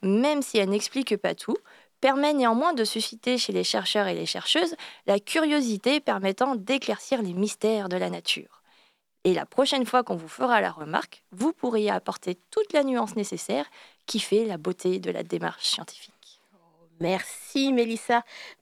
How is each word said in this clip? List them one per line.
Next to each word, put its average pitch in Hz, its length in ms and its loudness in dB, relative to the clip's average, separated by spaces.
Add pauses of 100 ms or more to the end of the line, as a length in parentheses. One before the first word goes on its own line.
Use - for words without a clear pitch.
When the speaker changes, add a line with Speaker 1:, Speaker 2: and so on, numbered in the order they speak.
Speaker 1:
même 247 380 4
si - 160 -4
elle 196 140 4
n'explique 214 460 0
pas 180 180 -2
tout, - 220 -4 (440)
permet 277 320 4
néanmoins 262 400 4
de 240 120 0
susciter 226 540 -2
chez 226 140 -2
les 185 120 0
chercheurs 202 440 0
et 180 60 -2
les 170 100 -4
chercheuses 320 520 0 (300)
la 202 140 4
curiosité 294 800 2
permettant 208 560 0
d'éclaircir 233 640 -2
les 180 120 -4
mystères 208 540 0
de 180 80 -2
la 180 120 0
nature. - 540 -6 (640)
Et 185 100 6
la 151 120 -2
prochaine 262 400 2
fois 247 160 4
qu'on 202 140 -2
vous 160 100 -10
fera 240 340 2
la 185 120 0
remarque, 156 500 -6 (100)
vous 226 200 0
pourriez 220 380 0
apporter 185 460 -4 (140)
toute 427 220 -2
la 302 100 4
nuance 247 320 -2
nécessaire 208 520 -4 (400)
qui - 120 -4
fait 208 280 2
la 196 100 -2
beauté 185 420 -2
de 180 140 -4
la 175 100 -4
démarche 170 440 -4
scientifique. - 420 -6 (920)
Speaker 2:
Merci 190 720 0
Mélissa 233 500 2 (400)